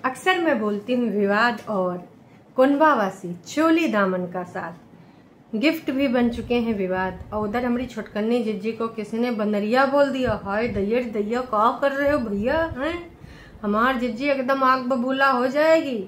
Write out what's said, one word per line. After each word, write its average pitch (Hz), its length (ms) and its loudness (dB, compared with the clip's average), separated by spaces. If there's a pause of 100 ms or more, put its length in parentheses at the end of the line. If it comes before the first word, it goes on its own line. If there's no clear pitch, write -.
अक्सर 349 360 0
मैं 302 200 2
बोलती 208 340 -2
हूँ 240 140 0
विवाद 208 600 2
और 185 300 -2 (580)
कुनबावासी 254 760 4 (140)
चोली 320 420 2
दामन 190 380 0
का 180 180 -6
साथ, - 1120 -14
गिफ्ट 311 340 0
भी 277 180 0
बन 240 220 2
चुके 240 240 -4
हैं 233 200 0
विवाद। 185 480 -2 (100)
और 214 160 -2
उधर 240 160 -2
हमारी 247 220 -2
छोटकन्नी 220 580 -2
जिज्जी 214 280 -4
को 226 160 -4
किसी 220 300 -6
ने 247 120 0
बनरिया 214 560 2
बोल 277 240 4
दिया। 247 340 -2
हाय 214 240 -2
दैया 202 300 0
रे 254 60 -2
दैया, 214 380 -4
क्या 220 280 2 (100)
कर 277 120 2
रहे 285 180 0
हो 294 100 2
भैया, 233 440 -2 (140)
हैं? 339 320 -6 (520)
हमार 226 360 2
जिज्जी 240 300 -2
एकदम 269 360 0
आग 262 220 2
बबूला 262 440 2
हो 254 160 2
जाएगी। 285 600 2